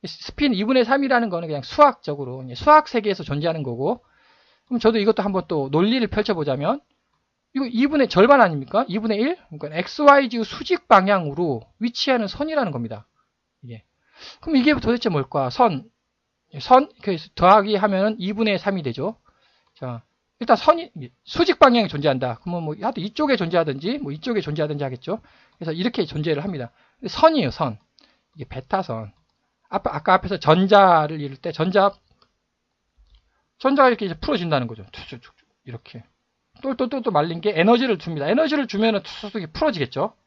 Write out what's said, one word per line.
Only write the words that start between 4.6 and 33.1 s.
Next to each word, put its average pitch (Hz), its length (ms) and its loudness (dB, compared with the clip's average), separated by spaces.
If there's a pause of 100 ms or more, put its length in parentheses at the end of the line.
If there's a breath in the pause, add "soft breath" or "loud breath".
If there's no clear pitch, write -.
그럼 240 140 -4
저도 220 180 2
이것도 214 240 2
한번 190 240 -2
또 143 240 -2
논리를 214 380 2
펼쳐보자면, 165 720 -2 (760)
이거 269 100 -2
이분의 262 420 0
절반 240 320 6
아닙니까? 170 480 2
이분의 220 320 -4
일? 302 180 -2 (100)
그러니까 151 300 -10
엑스 - 240 -6
와이 277 300 6
의 233 100 -4
수직 - 460 -6
방향으로 175 760 2 (160)
위치하는 233 480 -2
선이라는 285 460 -4
겁니다. 113 340 -8 (560)
이게. 117 220 -18 (560 loud breath)
그럼 320 160 -2
이게 269 180 4
도대체 240 340 0
뭘까? 135 420 -2
선. 196 380 0 (680)
선, 262 320 6 (120)
그래서 180 340 -4
더하기 202 400 6
하면은 202 420 0
이분의 202 400 -2
삼이 190 240 -4
되죠. 139 340 -6 (580)
자, 120 280 -12 (380)
일단 233 160 4
선이, 330 340 0 (320)
수직 - 380 0
방향에 240 260 6
존재한다. 135 560 -2
그러면 175 220 -8
뭐, 151 160 -6
하여튼 214 240 -6
이쪽에 277 320 -2
존재하든지, 165 640 -2
뭐, 240 120 -8
이쪽에 208 300 -4
존재하든지 151 420 -4
하겠죠. 135 380 -8 (360 soft breath)
그래서 160 140 -10
이렇게 185 360 -4
존재를 151 360 -4
합니다. 139 300 -8 (340)
선이에요, 294 460 2
선. 120 260 -6 (560 soft breath)
이게 131 120 -14
베타선. 117 680 -8 (560)
아까, - 260 -4
아까 170 200 2
앞에서 185 240 -2
전자를 175 840 4
이룰 135 160 -10
때 170 160 -10
전자, 190 400 2 (1700)